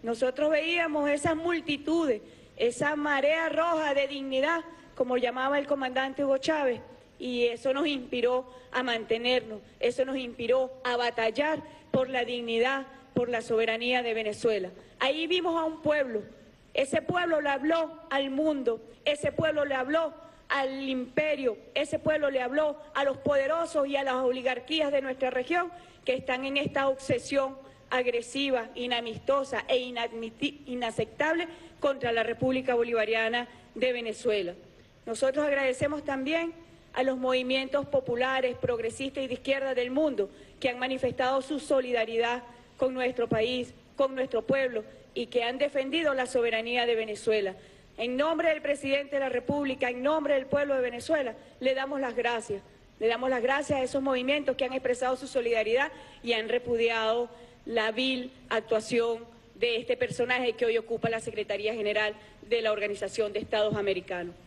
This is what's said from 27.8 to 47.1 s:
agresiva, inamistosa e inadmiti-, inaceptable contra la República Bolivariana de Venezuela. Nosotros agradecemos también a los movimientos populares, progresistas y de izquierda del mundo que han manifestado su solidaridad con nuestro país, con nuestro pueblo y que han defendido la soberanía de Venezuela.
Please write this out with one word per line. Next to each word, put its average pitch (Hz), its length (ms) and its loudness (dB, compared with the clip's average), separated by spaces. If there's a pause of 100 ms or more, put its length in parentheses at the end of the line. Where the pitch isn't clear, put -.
agresiva, 247 840 0
inamistosa 240 920 -2
e 247 100 4
inadmiti-, 233 880 -4
inaceptable 247 840 -2 (320)
contra 254 320 0
la 226 120 2
República 254 520 0
Bolivariana 226 720 2 (280)
de 247 180 2
Venezuela. 214 600 -2 (520)
Nosotros 262 400 0
agradecemos 285 580 0
también 294 500 -2 (400)
a 262 100 0
los 262 140 2
movimientos 262 720 0
populares, 254 680 0
progresistas 247 680 -2
y 262 40 -4
de 247 60 -4
izquierda 269 400 -2
del 247 160 0
mundo 262 400 2 (300)
que 262 100 0
han 247 80 -4
manifestado 262 640 0
su 277 180 -4
solidaridad 240 840 0 (340)
con 262 160 2
nuestro 254 340 0
país, 240 460 0 (220)
con 269 180 2
nuestro 254 300 -2
pueblo 254 400 0 (300)
y 240 140 -4
que 240 160 0
han 247 140 -2
defendido 285 560 0
la 254 140 0
soberanía 233 580 0
de 240 100 2
Venezuela. 214 600 0 (420)